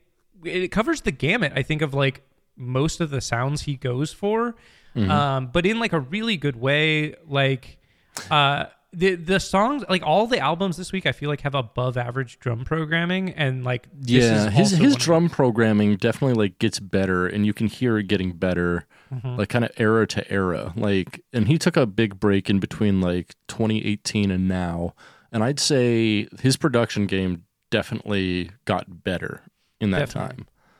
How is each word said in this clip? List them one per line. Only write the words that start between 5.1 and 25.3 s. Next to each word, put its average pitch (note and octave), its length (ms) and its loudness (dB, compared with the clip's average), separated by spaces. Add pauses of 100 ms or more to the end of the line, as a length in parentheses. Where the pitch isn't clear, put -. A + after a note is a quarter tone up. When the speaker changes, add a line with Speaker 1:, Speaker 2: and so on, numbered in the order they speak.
Speaker 1:
but F3 140 2
in, A3+ 120 2
like, A#3 140 -2
a E3 80 0
really G3+ 360 -4
good C#3 200 -4
way. D3+ 580 0 (100)
Like, C3+ 540 -2 (500)
uh, C#3+ 360 2 (280)
the, F#3 220 2
the F3 240 -2
songs, A3 500 0
like, F#3 140 0
all F3+ 240 2
the A3+ 140 0
albums E3 360 -2
this F3+ 140 -10
week, F#3+ 160 -4
I C3+ 60 2
feel C#3+ 180 -6
like, C#3+ 120 -4
have C#3 120 -4
above B2+ 420 -2
average A#2+ 440 -6
drum A#2+ 240 -4
programming, E3+ 680 -2
and, C3 320 -2
like, B2 320 -4
this C3 160 -6 (140)
Speaker 2:
Yeah, A2 240 4
Speaker 1:
is G#2 40 0
Speaker 2:
his, G3+ 200 6
Speaker 1:
also F3+ 100 4
Speaker 2:
his C#4+ 120 8
Speaker 1:
one - 20 0
of - 20 -6
Speaker 2:
drum E3 260 4
Speaker 1:
them. E3 60 2
Speaker 2:
programming A2 640 4
definitely, A#2 400 0
like, G#2 240 0
gets - 220 0
better, F#2 440 0
and G2+ 220 0
you G#2 60 2
can A2 160 -2
hear A2+ 300 0
it G2+ 100 -4
getting F#2 240 0
better, F2 520 0 (300)
Speaker 1:
Mm-hmm. B2 220 -8
Speaker 2:
like, G#2 140 -2
kinda A#2 200 0 (100)
era A2 280 4
to - 240 -6
era. F#2 420 -2
Like, G2+ 480 -2 (100)
and A2+ 140 2
he D3+ 100 4
took E3 200 0
a C#3 100 4
big G2 320 -2
break G2 320 2
in G2 80 4
between, G2 420 0
like, F2+ 360 -2 (100)
twenty A2 380 -2
eighteen G#2 480 -2
and F#2 160 0
now, F2 460 -4 (360)